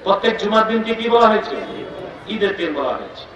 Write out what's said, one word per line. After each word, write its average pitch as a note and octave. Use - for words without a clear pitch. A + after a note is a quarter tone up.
প্রত্যেক G3+
জুমার A3
দিনকে A3+
কি A3+
বলা A#3
হয়েছে? -
ঈদের G3+
দিন E3+
বলা C#3+
হয়েছে। -